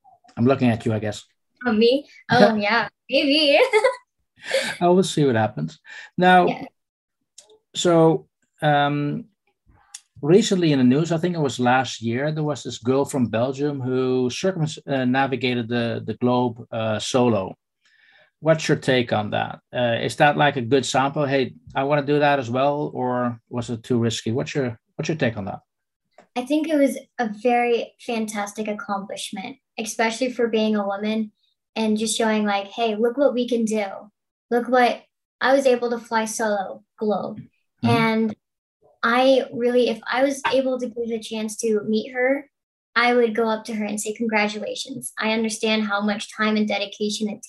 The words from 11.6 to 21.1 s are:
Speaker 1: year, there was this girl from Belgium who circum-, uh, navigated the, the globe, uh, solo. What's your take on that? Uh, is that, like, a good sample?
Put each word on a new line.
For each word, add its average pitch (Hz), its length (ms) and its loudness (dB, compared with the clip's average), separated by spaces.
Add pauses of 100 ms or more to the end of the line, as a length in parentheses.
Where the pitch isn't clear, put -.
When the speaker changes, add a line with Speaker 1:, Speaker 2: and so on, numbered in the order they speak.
Speaker 1:
year, 123 300 -2
there 156 120 -4
was 147 200 -4
this 120 160 -10
girl 131 260 2
from 135 220 -2
Belgium 135 540 -2
who 127 480 0
circum-, 180 360 -2 (220)
uh, 135 180 0
navigated 123 600 0
the, 117 380 -2
the 107 100 -6
globe, 123 560 0
uh, 110 280 -4
solo. 110 560 0 (840)
What's 156 280 0
your 151 100 2
take 127 360 0
on 107 180 -2
that? - 280 -4 (120)
Uh, 120 300 -2
is 123 140 -4
that, 147 200 4
like, 147 220 2
a 127 40 -2
good 120 240 2
sample? 139 420 -2